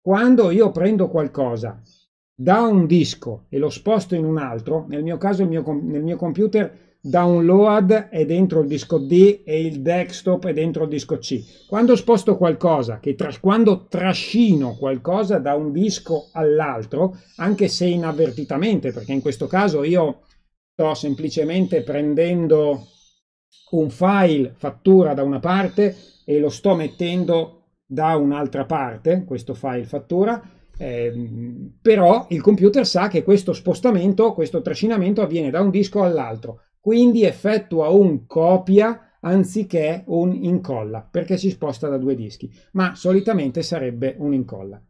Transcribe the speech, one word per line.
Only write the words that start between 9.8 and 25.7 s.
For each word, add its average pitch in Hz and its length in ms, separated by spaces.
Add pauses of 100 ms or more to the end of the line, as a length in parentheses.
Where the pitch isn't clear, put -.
desktop 180 640
è 175 80
dentro 160 300
il 151 40
disco 147 300
C. - 500
Quando 240 260
sposto 208 420
qualcosa, 156 640
che 143 160
tras-, 151 240
quando 202 480
trascino 180 920
qualcosa 165 640
da 139 160
un 151 180
disco 160 600
all'altro, 151 840 (200)
anche 196 320
se - 180
inavvertitamente, 160 1040
perché 117 200
in 135 80
questo 143 260
caso 175 380
io 160 380 (500)
sto 156 220
semplicemente 156 880
prendendo 151 1040 (840)
un 156 180
file 180 680
fattura 175 580
da 139 80
una 139 160
parte 185 560 (300)